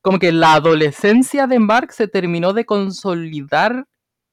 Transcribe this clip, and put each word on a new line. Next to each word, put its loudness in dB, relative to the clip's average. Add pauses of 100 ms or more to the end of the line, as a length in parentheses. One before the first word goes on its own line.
como 0
que 0
la 4
adolescencia 2
de 2
Mark 0
se -4
terminó -2
de -4
consolidar -4 (460)